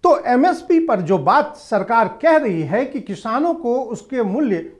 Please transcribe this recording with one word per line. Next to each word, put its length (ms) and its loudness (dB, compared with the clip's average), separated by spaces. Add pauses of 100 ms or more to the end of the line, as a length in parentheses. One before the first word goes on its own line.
तो 160 6
एमएसपी 600 2
पर 220 0
जो 160 0
बात 380 2
सरकार 520 0 (140)
कह 160 4
रही 240 0
है 240 -2
कि 140 -10
किसानों 540 -4
को 280 -4
उसके 420 -6
मूल्य 560 -2